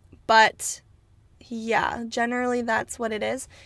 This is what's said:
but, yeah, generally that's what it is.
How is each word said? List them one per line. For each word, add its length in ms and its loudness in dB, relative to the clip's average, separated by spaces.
but, 540 4
yeah, 600 -2
generally 540 -2
that's 380 -4
what 120 -4
it 120 -4
is. 240 -4